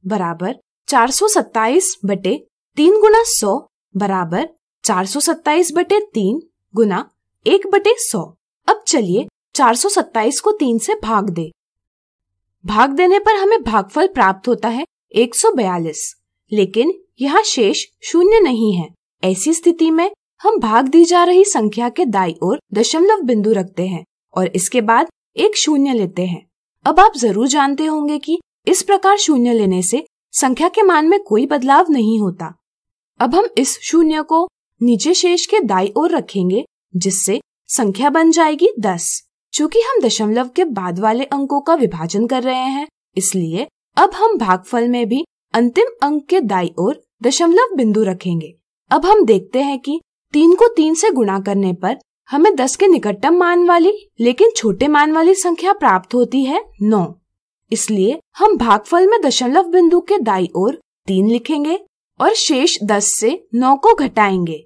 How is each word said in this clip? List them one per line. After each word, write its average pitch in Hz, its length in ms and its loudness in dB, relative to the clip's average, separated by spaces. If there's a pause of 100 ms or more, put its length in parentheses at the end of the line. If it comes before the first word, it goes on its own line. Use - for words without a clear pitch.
बराबर 185 500 -6 (340)
चार 277 220 2
सौ 415 180 0
सत्ताईस 277 680 -2 (3750)
बटे 359 320 0
तीन 226 360 -4 (340)
गुना 214 340 0 (380)
एक 381 200 2
बटे 403 340 2
सौ। - 220 -6 (460)
अब 415 180 0
चलिए 220 400 -2 (280)
चार 240 200 2
सौ 359 140 -2
सत्ताईस 285 520 -2
को 415 120 0
तीन 254 260 -2
से 381 160 -4
भाग 214 360 -4
दें। 165 200 -8 (1120)
भाग 214 280 0
देने 359 260 2
पर 415 180 2
हमें 392 260 0
भागफल 226 460 -2
प्राप्त 190 400 0
होता 220 200 -2
है 247 160 -4 (300)
एक 240 200 0
सौ 453 180 2
बयालीस, 180 600 -4 (380)
लेकिन 214 400 0 (280)
यहाँ 294 240 0
शेष 240 400 -2 (180)
शून्य 392 380 2
नहीं 233 340 0
है। 165 140 -4 (340)
ऐसी 190 320 -2
स्थिति 330 360 0
में 339 200 0 (320)
हम 415 180 0
भाग 233 280 2
दी 330 160 6
जा 349 200 2
रही 359 220 4
संख्या 233 420 -2
के 240 180 -2
दाईं 190 360 -2
ओर 190 160 -2 (160)
दशमलव 330 480 2
बिंदु 220 300 0
रखते 185 340 -4
हैं 175 180 -8 (300)
और 185 120 -2
इसके - 360 -2
बाद 233 260 2 (280)
एक 427 200 0
शून्य 277 360 0
लेते 180 300 -4
हैं। 175 240 -8 (400)
अब 320 140 2
आप 403 160 4
जरूर 226 320 -2
जानते 285 360 0
होंगे 302 340 -4
कि 320 200 -6 (280)
इस 370 160 0
प्रकार 392 360 2
शून्य 240 340 0
लेने 190 300 0
से 254 220 -4 (300)
संख्या 277 340 0
के 403 140 0
मान 320 260 2
में 392 140 4
कोई 233 240 0
बदलाव 285 440 2
नहीं 226 300 0
होता। 170 320 -6 (680)
अब 247 140 0
हम 403 140 2 (100)
इस - 220 -2
शून्य 311 420 0
को 330 240 0 (340)
नीचे 240 340 2
शेष 349 320 0
के 415 140 0
दाईं 202 340 -2
ओर 320 160 0
रखेंगे, 196 540 -2 (300)
जिससे 190 460 -4 (280)
संख्या 226 420 -2
बन 330 200 2
जाएगी 320 380 2 (120)
दस। 185 260 -4 (460)
चूंकि 311 280 0
हम 480 200 0
दशमलव 226 480 -2
के 349 180 -2
बाद 185 320 -8
वाले 220 280 -2
अंकों 277 340 -4
का 330 160 0
विभाजन 185 500 -4
कर 254 160 -4
रहे 254 240 -4
हैं, 269 200 -6 (300)
इसलिए 185 500 -4 (300)
अब 359 180 2
हम 427 240 0
भागफल 220 500 -2
में 240 200 -2
भी 269 160 -4 (300)
अंतिम 240 320 2 (160)
अंक 294 240 -2
के 370 160 0
दाईं 185 360 -4
ओर 208 220 -2 (220)
दशमलव 349 540 2
बिंदु 220 280 0
रखेंगे। 180 480 -6 (380)
अब 294 160 2
हम 403 180 4
देखते 220 380 0
हैं 277 180 -4
कि 294 200 -6 (340)
तीन 330 200 6
को 466 140 4
तीन 320 260 2
से 415 160 0
गुणा 202 300 -2
करने 196 340 -2
पर 196 220 -6 (340)
हमें 339 240 2
दस 269 220 -2
के 392 100 2
निकटतम 269 480 2
मान 349 300 2
वाली 349 280 4 (280)
लेकिन 254 300 4
छोटे 226 380 -2
मान 302 240 2
वाली 330 220 4
संख्या 359 400 -2
प्राप्त 208 400 0
होती 247 300 0
है 311 180 -4 (200)
नौ। 208 220 0 (680)
इसलिए 220 460 -2 (180)
हम 415 200 2
भागफल 233 500 2
में 440 140 2
दशमलव 285 480 0
बिंदु 349 320 4
के 392 200 -2
दाईं 190 360 -2
ओर 202 180 -2 (340)
तीन 190 200 2
लिखेंगे 294 500 -2 (420)
और 349 160 2
शेष 285 460 0
दस 208 280 -2
से 220 200 -2 (240)
नौ 254 220 2
को 440 200 4
घटाएंगे। 190 680 -2